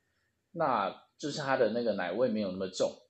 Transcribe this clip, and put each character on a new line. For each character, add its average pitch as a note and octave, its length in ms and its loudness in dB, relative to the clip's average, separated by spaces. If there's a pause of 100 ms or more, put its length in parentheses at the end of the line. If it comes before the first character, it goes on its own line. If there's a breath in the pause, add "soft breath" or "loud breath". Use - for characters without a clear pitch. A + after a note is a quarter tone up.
(520)
那 A#2+ 420 0 (240)
就 D3+ 100 -6
是 C#3+ 120 -6
它 C3+ 160 2
的 A2+ 140 6
那 A#2+ 120 -2
个 A2 120 0
奶 F2+ 180 -2
味 A#2+ 160 2
没 G#2+ 120 0
有 F#2+ 120 -2
那 F#2 40 -6
么 F#2+ 120 -4
重。 F#2 240 -2 (180)